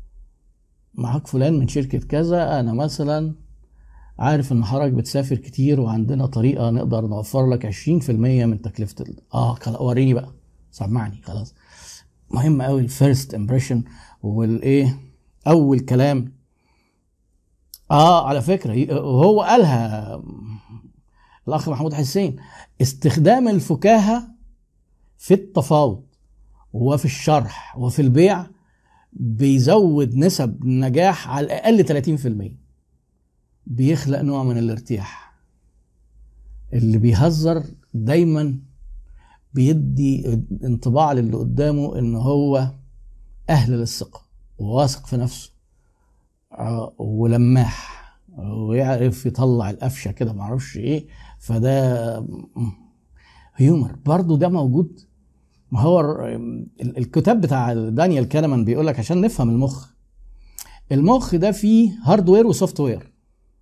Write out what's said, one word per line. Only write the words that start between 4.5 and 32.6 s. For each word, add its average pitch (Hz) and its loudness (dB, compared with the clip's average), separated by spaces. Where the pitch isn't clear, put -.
ان 117 2
حضرتك 135 -2
بتسافر 139 -2
كتير، 139 0
وعندنا 113 -2
طريقة 117 0
نقدر 117 -2
نوفر 107 -2
لك 123 0
عشرين 147 -2
في 131 -2
المية 117 2
من 110 -2
تكلفة 104 -8
ال-"، - -14
اه، 120 0
خلاص، - -8
وريني 127 2
بقى، - -6
سمعني، 107 -6
خلاص. 107 -12
مهم 139 0
قوي 135 0
الفيرست 139 0
امبريشن 120 -2
والايه، 117 0
اول 143 4
كلام. 131 0
اه، 156 6
على 139 -2
فكرة، 139 -2
ي-، 131 0
وهو 170 4
قالها 117 0
الاخ 147 -4
محمود 147 -4
حسين: 147 -2
"استخدام 165 4
الفكاهة 208 2
في - 2
التفاوض 151 2
وفي 131 0
الشرح - -2
وفي 127 -2
البيع 175 4
بيزود 135 2
نسب 131 0
النجاح 131 0
على 143 -4
الاقل 214 2
تلاتين 151 0
في 131 -4
المية". 104 -8